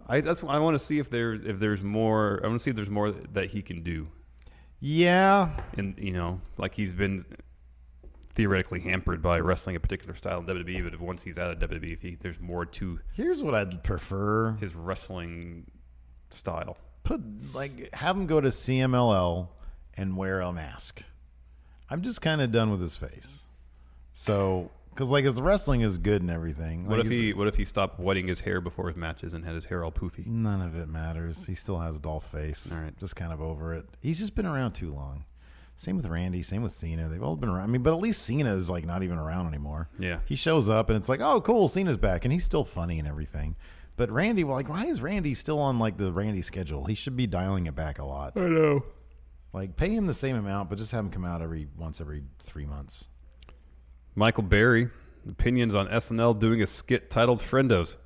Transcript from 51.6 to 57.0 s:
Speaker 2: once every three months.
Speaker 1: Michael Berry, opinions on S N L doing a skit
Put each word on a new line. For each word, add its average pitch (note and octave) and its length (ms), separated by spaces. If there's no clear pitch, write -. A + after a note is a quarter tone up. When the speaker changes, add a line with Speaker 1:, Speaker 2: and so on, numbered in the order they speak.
Speaker 2:
once E2 240
every D2 220
three - 260
months. C#2+ 400
Speaker 1:
Michael A2 280
Berry, A2+ 460
opinions A#2+ 460
on G2 140
S A#2 220
N A2+ 80
L A#2 140
doing A2+ 280
a G2+ 60
skit - 420